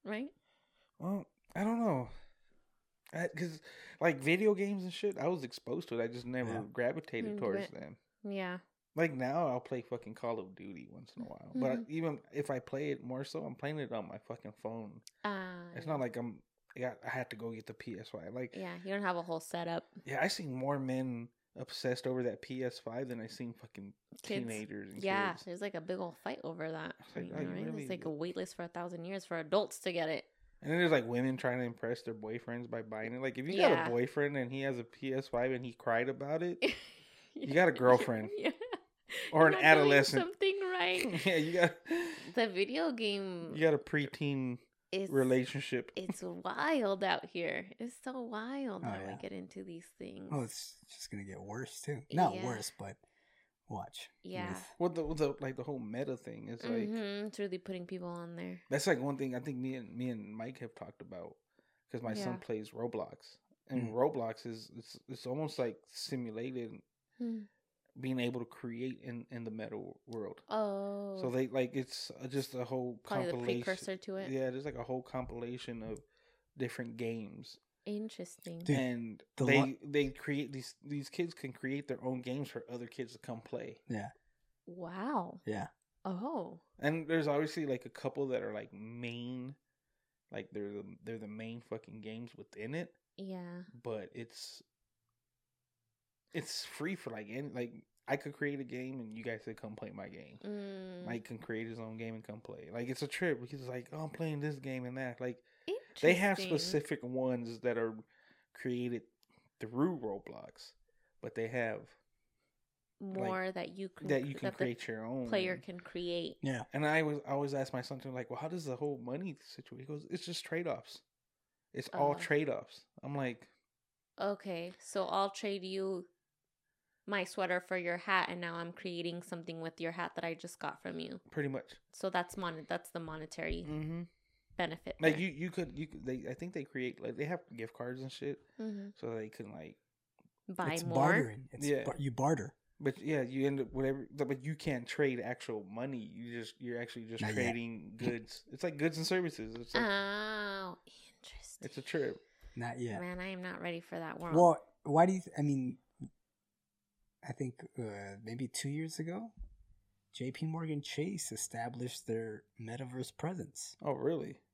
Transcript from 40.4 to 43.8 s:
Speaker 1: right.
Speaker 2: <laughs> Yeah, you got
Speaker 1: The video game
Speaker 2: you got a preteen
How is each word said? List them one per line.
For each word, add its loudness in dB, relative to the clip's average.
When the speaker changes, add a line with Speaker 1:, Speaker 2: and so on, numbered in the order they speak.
Speaker 1:
right. 4
Speaker 2:
<laughs> 2
Yeah, 8
you 4
got 8
Speaker 1:
The 6
video 2
game 0
Speaker 2:
you -2
got 10
a 6
preteen 2